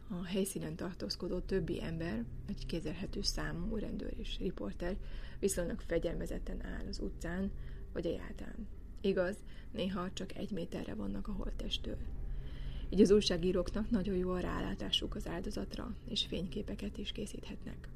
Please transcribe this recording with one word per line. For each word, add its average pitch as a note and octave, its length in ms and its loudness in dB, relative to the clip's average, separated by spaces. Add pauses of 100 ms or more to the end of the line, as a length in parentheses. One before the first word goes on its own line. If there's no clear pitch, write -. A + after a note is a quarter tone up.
a F3+ 160 -2
helyszínen F3 520 0
tartózkodó F3+ 640 -2
többi F3+ 440 0
ember E3+ 400 -2 (240)
egy - 180 -4
kezelhető E3+ 560 -2
számú D#3+ 540 0
rendőr - 420 -2
és - 220 -2
riporter G3 580 -2 (420)
viszonylag F3+ 400 2
fegyelmezetten E3 880 0
áll F#3 240 -4
az G3+ 100 -2
utcán F#3+ 520 -2 (420)
vagy E3+ 140 0
a E3 40 4
játán. - 560 -4 (340)
Igaz, F#3+ 340 4 (360)
néha F#3 420 0
csak - 240 -4
egy G3+ 140 -4
méterre F3+ 420 -2
vannak G3 340 -2
a G#3 40 -2
holttesttől. - 680 0 (920)
Így F#3 120 10
az F#3 100 12
újságíróknak G3 800 6
nagyon G3 260 4
jó F3+ 140 2
a F3+ 100 2
rálátásuk F#3 760 0
az G#3 120 -4
áldozatra, G3 680 -4 (100)
és - 200 0
fényképeket G3 720 -2
is G#3 140 -4
készíthetnek. - 840 -6